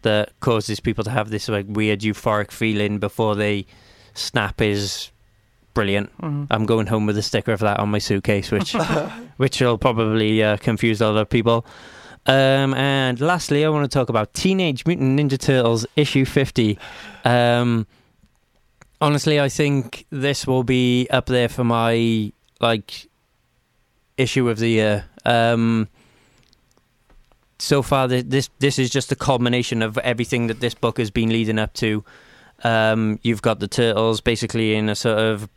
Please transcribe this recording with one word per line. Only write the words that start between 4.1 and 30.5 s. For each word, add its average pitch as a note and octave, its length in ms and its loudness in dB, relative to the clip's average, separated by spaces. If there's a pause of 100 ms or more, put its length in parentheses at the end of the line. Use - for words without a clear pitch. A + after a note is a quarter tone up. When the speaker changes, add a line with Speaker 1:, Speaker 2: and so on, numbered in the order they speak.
Speaker 1:
snap - 480 -4
is G2+ 480 -2 (640)
brilliant. G2+ 460 -2
Speaker 2:
Mm-hmm. C#3+ 320 -6
Speaker 1:
I'm A2 140 0
going A2 200 0
home G#2+ 200 0
with G#2 120 0
a G#2+ 40 -2
sticker A2+ 300 -2
of G#2 80 -2
that G#2 200 0
on G#2 80 -2
my G#2 100 0
suitcase, G2+ 540 -2
which, G#2 220 -2 (320)
Speaker 2:
<laughs> - 320 -16
Speaker 1:
which C3+ 220 0
will A#2+ 160 2
probably, A2 640 2
uh, G#2+ 180 2
confuse A2+ 420 0
a A2+ 80 4
lot G#2+ 120 2
of G#2 80 -2
people. A#2 380 2 (600)
Um, C3+ 480 2
and C3 460 0
lastly, D#3 440 0
I D#3 60 2
wanna D3 180 0
talk B2+ 200 0
about A2 260 -2
Teenage F#3+ 520 0
Mutant C#3 320 2
Ninja C3+ 200 0
Turtles A#2 460 2 (120)
issue C#3 280 2
fifty. A#2+ 540 0 (460)
Um, A#2+ 600 2 (1160)
honestly, D3 400 2
I C#3 80 2
think C#3 640 -2
this C#3 360 -4
will B2+ 180 2
be B2 460 2
up B2+ 160 -2
there B2 220 0
for B2 160 -4
my, A#2 680 0 (300)
like, A2+ 480 -2 (1080)
issue B2 320 2
of A2 100 -2
the A#2 100 0
year. G#2+ 380 2 (180)
Um, A#2 640 2 (1700)
so C#3+ 240 2
far, C3 260 0
th-, B2+ 200 -2
this, C3+ 300 -2
this C#3 200 0
is B2+ 120 0
just - 220 -2
a C3 40 -2
culmination B2 680 0
of A2 160 -4
everything A#2 500 -2
that A2+ 120 -6